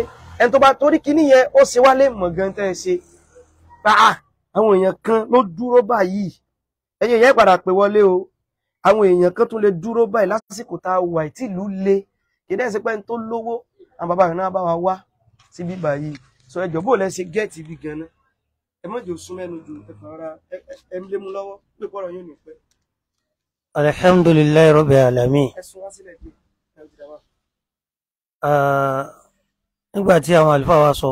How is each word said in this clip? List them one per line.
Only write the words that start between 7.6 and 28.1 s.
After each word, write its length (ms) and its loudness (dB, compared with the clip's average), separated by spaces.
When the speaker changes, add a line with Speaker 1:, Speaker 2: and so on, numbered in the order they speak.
Speaker 1:
wọlé 320 2
o. 240 0
Àwọn 220 4
èèyàn 280 4
kan 140 0
tún 140 -8
lè 100 2
dúró 340 -2
báyìí 240 -2
lásìkò 480 -8
tá 160 -6
a 80 0
wà 220 -4
yìí 80 -12
tí 140 -16
ìlú 260 -10
le. 240 0
Kì 40 -8
í 40 -4
dẹ́ 140 -4
ṣe 80 -6
pé 120 -6
ẹni 120 -8
tó 140 -12
lówó, 360 -8
àwọn 140 -10
bàbá 180 2
rẹ̀ 80 -6
náà 140 -4
bá 120 -4
wa 140 -2
wá 200 -4
síbí 240 -12
báyìí. 360 -6
So, 80 -14
ẹ 80 -6
jọ̀ọ́, 160 -6
bó 120 0
lẹ 140 0
ṣe 140 -10
gẹ́ẹ̀tì 360 -8
ibi 160 -18
gan-an? 340 -14
Ẹ 40 -16
má 120 -10
jẹ́ 140 -10
ó 40 -14
sún 200 -18
mẹ́nu 240 -12
jù, 140 -20
ẹ 100 -20
kàn 160 -20
rọra, 280 -16
ẹ, 120 -16
ẹ, 180 -20
ẹ 120 -12
ń 80 -14
lé 100 -8
mu 120 -14
lọ́wọ́, 260 -12
pé 140 -16
kọ́rọ̀ 240 -12
yóò 120 -16
ní 120 -20
pẹ́. 200 -20
Speaker 2:
Alhamdulillahi 1000 4
Rabbil 240 4
Alamin. 520 2
Speaker 1:
Ẹ 120 -18
sún 200 -20
wá 100 -16
sílẹ̀ 260 -20
díẹ̀, 180 -20
ẹ 60 -20
jìdá 240 -20
wá. 100 -20